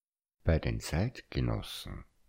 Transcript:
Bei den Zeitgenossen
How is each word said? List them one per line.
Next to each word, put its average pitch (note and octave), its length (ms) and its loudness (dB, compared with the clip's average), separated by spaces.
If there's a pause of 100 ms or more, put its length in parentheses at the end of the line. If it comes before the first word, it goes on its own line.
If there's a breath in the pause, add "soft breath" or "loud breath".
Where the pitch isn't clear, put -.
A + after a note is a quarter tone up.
(440)
Bei E2 160 6
den A2+ 200 0
Zeitgenossen - 1300 -2 (240)